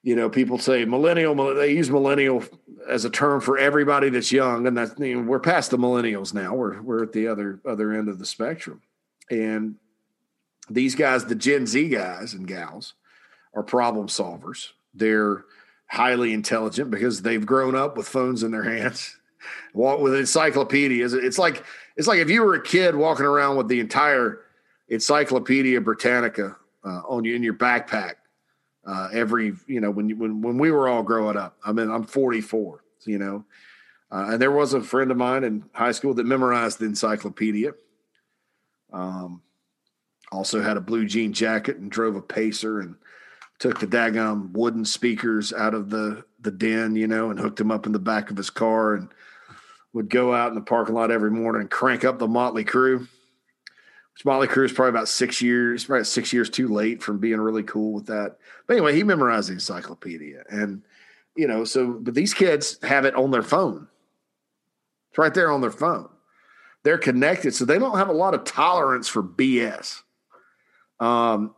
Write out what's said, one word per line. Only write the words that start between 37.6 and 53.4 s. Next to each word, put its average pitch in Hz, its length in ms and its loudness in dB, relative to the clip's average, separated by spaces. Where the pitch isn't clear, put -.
Um, 92 500 -10
also 104 280 -4
had 107 140 -2
a 98 60 -4
blue 110 240 -2
jean 104 260 -2
jacket 110 460 -2
and 98 120 -14
drove 110 280 -2
a 95 40 -8
Pacer 110 600 -4
and 87 140 -12
took - 220 -2
the 107 80 -4
daggum 110 640 0
wooden 113 320 0
speakers 110 680 -2
out 110 200 0
of 101 160 -6
the, 107 360 -4
the 104 100 -4
den, 110 460 0
you 110 100 0
know, 110 240 0
and 101 80 -6
hooked 107 180 -4
them 110 140 0
up 107 140 -2
in 107 80 -2
the 107 60 0
back 104 300 -2
of 104 60 -8
his 98 140 -6
car 113 460 2
and 92 120 -8
would 107 160 -4
go 123 260 2
out 120 140 0
in 113 60 -8
the 107 60 -6
parking 113 320 0
lot 113 160 0
every 107 220 2
morning 113 300 -2
and 98 100 -8
crank 123 320 0
up 127 160 0
the 143 80 -2
Motley 113 380 0
Crue, 127 340 2
which - 1300 -20